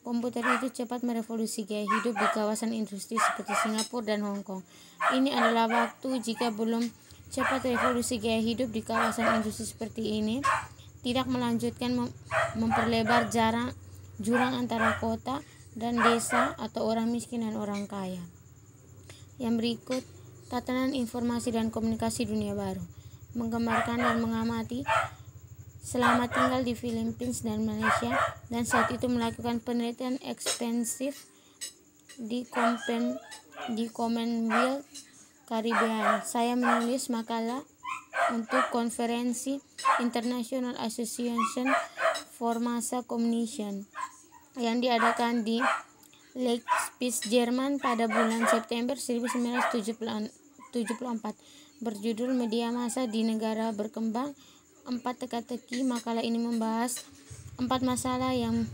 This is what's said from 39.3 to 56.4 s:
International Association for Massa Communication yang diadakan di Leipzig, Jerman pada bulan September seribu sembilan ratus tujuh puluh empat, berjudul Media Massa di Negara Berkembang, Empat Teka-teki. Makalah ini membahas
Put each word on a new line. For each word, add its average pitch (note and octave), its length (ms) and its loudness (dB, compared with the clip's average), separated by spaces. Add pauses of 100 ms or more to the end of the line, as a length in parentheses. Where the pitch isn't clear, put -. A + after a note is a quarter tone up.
International B3 800 -2
Association A#3 880 -2 (720)
for A#3 240 0
Massa A#3+ 400 -2
Communication A#3 800 -2 (720)
yang A#3 240 2
diadakan A#3 640 4
di A3+ 160 2 (800)
Leipzig, B3 880 0
Jerman B3 560 2
pada A#3 240 2
bulan A3+ 400 4
September A#3 480 2
seribu A#3+ 320 -2
sembilan A#3+ 320 0
ratus B3 240 0 (880)
tujuh A#3 260 -2
puluh B3 220 -4
empat, G#3+ 160 -6 (500)
berjudul A3+ 480 -2
Media A#3 400 2
Massa A#3+ 320 0
di A3 180 0
Negara A3 480 2
Berkembang, A3+ 640 -2 (500)
Empat B3 420 -4
Teka-teki. A#3+ 600 -4
Makalah A#3 400 0
ini A#3 100 2
membahas A#3 720 0 (500)